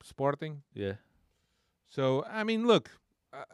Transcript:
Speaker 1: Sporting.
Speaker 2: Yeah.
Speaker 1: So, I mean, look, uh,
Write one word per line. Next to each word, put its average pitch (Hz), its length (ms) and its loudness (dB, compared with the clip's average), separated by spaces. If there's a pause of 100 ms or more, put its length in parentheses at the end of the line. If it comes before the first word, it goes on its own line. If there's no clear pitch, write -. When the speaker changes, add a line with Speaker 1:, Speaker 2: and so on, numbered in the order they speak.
Speaker 1:
Sporting. 143 580 -6 (120)
Speaker 2:
Yeah. 98 200 -4 (960)
Speaker 1:
So, 135 420 0
I 214 120 -4
mean, 220 240 0
look, 214 240 6 (420)
uh, 135 100 -14 (100)